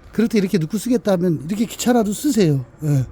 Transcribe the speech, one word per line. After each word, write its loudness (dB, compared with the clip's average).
그럴 0
때 0
이렇게 2
넣고 -4
쓰겠다면 0
이렇게 -2
기차라도 0
쓰세요. 0
예. 2